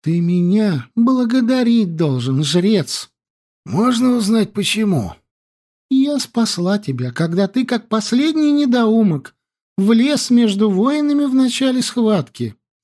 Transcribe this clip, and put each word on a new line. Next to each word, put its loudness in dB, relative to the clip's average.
«Ты -2
меня 0
благодарить 0
должен, -2
жрец!» -2
«Можно 2
узнать, 0
почему?» -2
«Я 2
спасла -2
тебя, -6
когда -2
ты, -2
как -6
последний 0
недоумок, 0
влез 2
между 2
воинами 0
в -2
начале 0
схватки». -2